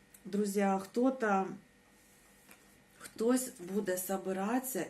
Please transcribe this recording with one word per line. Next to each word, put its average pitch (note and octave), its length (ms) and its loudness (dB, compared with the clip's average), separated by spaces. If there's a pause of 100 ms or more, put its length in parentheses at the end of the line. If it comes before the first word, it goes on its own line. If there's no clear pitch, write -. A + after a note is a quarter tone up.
(240)
Друзі, G3+ 420 0 (140)
хто-то, A3+ 680 2 (1500)
хтось B3+ 520 0 (240)
буде F#3 240 0
собиратися F#3+ 920 -2